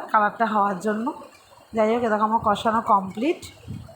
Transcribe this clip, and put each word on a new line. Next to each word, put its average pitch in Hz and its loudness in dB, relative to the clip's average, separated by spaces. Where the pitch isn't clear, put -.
কালারটা 214 2
হওয়ার 202 0
জন্য। 220 -2
যাই 220 2
হোক, 240 0
এ 226 0
দেখো 214 2
আমার 220 2
কষানো 220 2
কমপ্লিট। 214 0